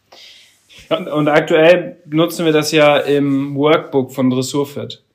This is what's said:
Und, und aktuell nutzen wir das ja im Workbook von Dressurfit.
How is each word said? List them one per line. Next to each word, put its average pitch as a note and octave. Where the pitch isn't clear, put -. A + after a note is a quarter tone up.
Und, -
und D3+
aktuell D#3+
nutzen E3
wir D#3+
das -
ja D3
im C#3+
Workbook C#3
von C3
Dressurfit. C3